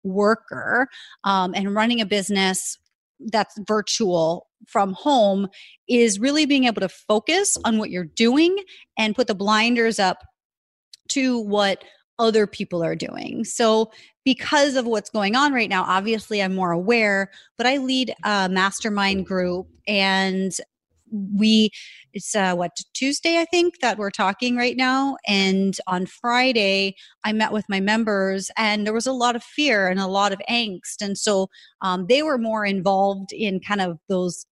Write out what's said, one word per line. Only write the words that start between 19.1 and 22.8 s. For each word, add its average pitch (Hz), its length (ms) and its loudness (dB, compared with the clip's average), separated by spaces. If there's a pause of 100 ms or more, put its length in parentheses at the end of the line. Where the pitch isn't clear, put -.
group, 180 420 -4 (180)
and 190 680 0 (600)
we, 214 580 2 (420)
it's, - 220 -10
uh, 190 220 2
what, 175 160 -4 (200)